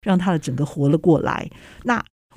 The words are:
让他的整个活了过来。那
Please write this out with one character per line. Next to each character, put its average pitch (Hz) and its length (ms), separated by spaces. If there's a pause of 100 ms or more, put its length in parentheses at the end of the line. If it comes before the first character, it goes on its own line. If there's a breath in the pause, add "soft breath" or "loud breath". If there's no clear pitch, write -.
让 190 160
他 180 140
的 165 80
整 127 160
个 143 100
活 143 240
了 156 80
过 151 220
来。 - 300 (340 soft breath)
那 240 200 (340)